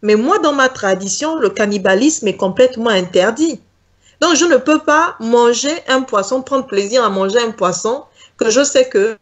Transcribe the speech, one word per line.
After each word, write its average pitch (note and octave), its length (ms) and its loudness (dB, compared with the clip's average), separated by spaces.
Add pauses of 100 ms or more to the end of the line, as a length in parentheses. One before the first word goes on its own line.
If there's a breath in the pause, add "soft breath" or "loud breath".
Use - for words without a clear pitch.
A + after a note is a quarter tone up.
Mais G#3+ 140 2
moi, D#4 240 2
dans D4+ 120 2
ma C4+ 160 2
tradition, G3 680 -4
le B3 120 0
cannibalisme G3+ 760 0
est F#3+ 100 -2
complètement A3+ 540 0
interdit. G#3 720 0 (600 soft breath)
Donc, E4 140 2
je C#4+ 100 2
ne E4 120 4
peux D#4 240 2
pas D#4 400 0
manger A#3+ 520 2 (160)
un C4 140 0
poisson, B3+ 400 -2
prendre C4 240 -4
plaisir G3+ 380 0
à G#3 60 0
manger G3 280 0
un A3+ 140 -2
poisson, F#3+ 500 -4 (340 soft breath)
que A3+ 140 -2
je G#3+ 140 4
sais B3+ 240 2
que G#3+ 340 0